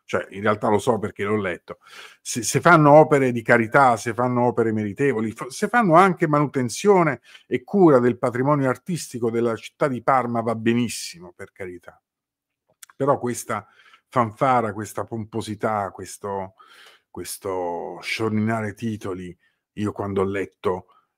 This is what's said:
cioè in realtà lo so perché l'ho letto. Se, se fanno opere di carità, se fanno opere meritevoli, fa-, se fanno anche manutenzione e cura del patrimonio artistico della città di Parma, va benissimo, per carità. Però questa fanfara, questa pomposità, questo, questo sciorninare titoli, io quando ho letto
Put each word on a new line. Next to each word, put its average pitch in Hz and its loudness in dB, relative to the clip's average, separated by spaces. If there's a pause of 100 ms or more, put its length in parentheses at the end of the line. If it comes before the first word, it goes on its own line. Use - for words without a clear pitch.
cioè - -4
in 98 -12
realtà 107 0
lo 104 2
so 117 0
perché 101 -8
l'ho 104 -2
letto. 92 -6 (420)
Se, - -8
se 113 -2
fanno 156 8
opere 147 6
di 120 -6
carità, 120 4
se 113 -6
fanno 123 -2
opere 113 0
meritevoli, 110 -2
fa-, 123 -14
se 202 -6
fanno 202 2
anche 175 4
manutenzione 147 0 (280)
e - -6
cura 170 6
del 120 2
patrimonio 135 0
artistico 123 -6
della 117 -2
città - -6
di 120 -6
Parma, 120 0
va 113 -4
benissimo, 110 -4
per 98 -18
carità. 90 -16 (920)
Però 139 0
questa 117 -8 (400)
fanfara, 120 0
questa 104 -10
pomposità, 107 -6
questo, 98 -12 (560)
questo 87 -8
sciorninare 107 -4
titoli, 92 -10 (360)
io 101 -6
quando 98 -4
ho 95 0
letto 98 -6 (320)